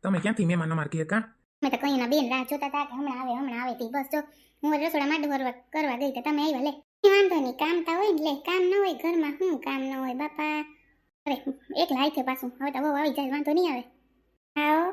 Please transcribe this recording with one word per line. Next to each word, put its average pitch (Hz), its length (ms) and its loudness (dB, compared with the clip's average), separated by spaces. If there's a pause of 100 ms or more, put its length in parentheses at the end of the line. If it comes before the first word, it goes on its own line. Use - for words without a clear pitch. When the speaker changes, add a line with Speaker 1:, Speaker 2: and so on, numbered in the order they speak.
Speaker 1:
તમે 190 160 2
ક્યાંથી 208 260 0
મહેમાન 165 260 2
અમાર 156 160 -2
ઘેર, 160 180 -2
કાં? 202 160 0
Speaker 2:
અમે - 480 -8
તો - 80 0
કઈ 277 200 0
ના 247 100 0
બેન 269 220 2
રાહ 254 140 0
જોતા 285 240 -4
હતા 285 180 -2
કે 262 100 -12
હમણાં 262 260 -4
આવે, 254 120 -4
હમણાં 247 300 -4
આવે 254 100 -4
તે. 240 180 -6
બસ 269 220 -4
જો, 302 60 0 (440)
હું 302 80 2
વળી 294 140 2
રસોડામાં 302 320 0
આડું 294 140 -2
કરવા, 262 200 -2
કરવા 269 460 -4
ગઈ 269 140 -2
તો 247 100 -6
તમે 294 220 0
આવ્યા 285 180 0
લે. 294 80 0 (340)
એ 415 60 10
વાંધો 392 260 6
નહીં, 262 180 0
કામ 330 300 0
તા 330 140 -2
હોય 403 140 2
ને 311 100 2
લે, 302 140 0
કામ 349 260 -2
ન 359 120 4
હોય 392 200 2
ઘરમાં, 330 380 0
શું 311 280 -2
કામ 269 220 -4
ન 269 120 -4
હોય 262 200 -4
બાપા? 302 520 -4 (600)
અરે, 285 80 0 (480)
એકલા 294 200 0
હાથે 294 220 0
પાછું, 254 280 -4 (100)
હવે 285 100 -2
તો 269 80 -4
વહુ 285 180 0
આવી 302 120 2
જાય, 269 200 -2
વાંધો 294 240 0
નહીં 349 180 4
આવે. 247 120 -4 (760)
આવો. 320 320 4